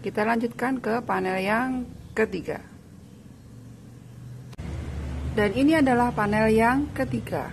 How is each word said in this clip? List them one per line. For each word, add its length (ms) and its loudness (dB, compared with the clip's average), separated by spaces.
Kita 240 -2
lanjutkan 480 0
ke 240 -2
panel 400 -2
yang 480 0
ketiga. 480 -2
Dan 240 2
ini 240 6
adalah 320 4
panel 400 4
yang 400 4
ketiga. 600 -4